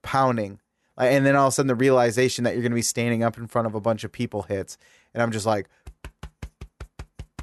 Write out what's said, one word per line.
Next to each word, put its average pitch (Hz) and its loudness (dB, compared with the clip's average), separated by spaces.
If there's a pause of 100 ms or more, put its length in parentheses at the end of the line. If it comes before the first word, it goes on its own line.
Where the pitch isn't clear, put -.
pounding. 117 0 (380)
Like, 127 4
and 139 4
then 139 6
all 139 6
of 131 2
a - -4
sudden 139 0
the 127 2
realization 123 2
that 110 0
you're 117 -4
gonna 120 0
be 117 0
standing 117 -2
up 113 0
in 117 -12
front 113 -2
of 107 -6
a 110 -6
bunch 113 -2
of 110 -12
people 110 -6
hits. 95 -8 (380)
And 117 0
I'm 117 0
just 107 -4
like, 104 -2 (1700)